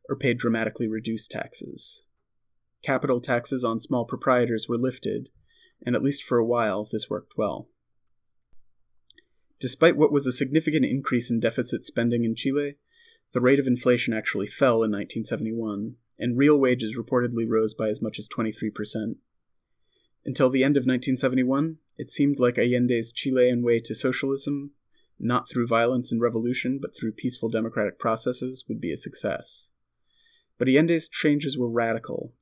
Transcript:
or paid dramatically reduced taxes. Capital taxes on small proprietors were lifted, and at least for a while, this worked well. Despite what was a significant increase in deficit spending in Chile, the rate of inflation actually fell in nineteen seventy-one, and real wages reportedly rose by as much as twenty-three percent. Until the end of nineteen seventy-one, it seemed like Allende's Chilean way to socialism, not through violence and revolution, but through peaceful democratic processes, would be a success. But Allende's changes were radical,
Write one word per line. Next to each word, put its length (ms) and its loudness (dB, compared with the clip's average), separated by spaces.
or 80 -4
paid 220 0
dramatically 500 -2
reduced 420 -4
taxes. 720 -10
Capital 380 0
taxes 420 -2
on 160 0
small 260 -2
proprietors 640 0
were 80 -2
lifted, 540 -4
and 80 0
at 80 0
least 220 0
for 140 2
a 60 4
while, 460 0
this 180 -2
worked 280 -8
well. 320 -4
Despite 360 4
what 140 4
was 160 2
a 60 0
significant 520 0
increase 460 0
in 80 0
deficit 460 -2
spending 400 0
in 100 0
Chile, 440 -4
the 80 -2
rate 200 6
of 80 0
inflation 440 2
actually 360 -4
fell 340 4
in 80 0
nineteen 320 -4
seventy-one, 720 -4
and 180 -2
real 220 6
wages 400 0
reportedly 500 -2
rose 240 2
by 160 -4
as 140 -4
much 160 -6
as 80 -8
twenty-three 440 -4
percent. 480 -4
Until 260 2
the 140 4
end 120 4
of 80 2
nineteen 320 0
seventy-one, 640 0
it 140 -10
seemed 300 0
like 180 4
Allende's 540 2
Chilean 500 2
way 160 4
to 160 -4
socialism, 800 -2
not 280 0
through 200 -2
violence 420 2
and 100 0
revolution, 640 0
but 140 -8
through 160 -4
peaceful 360 -4
democratic 520 -2
processes, 680 -2
would 120 -6
be 120 -4
a 40 -4
success. 720 -8
But 100 0
Allende's 400 4
changes 480 0
were 140 0
radical, 720 -2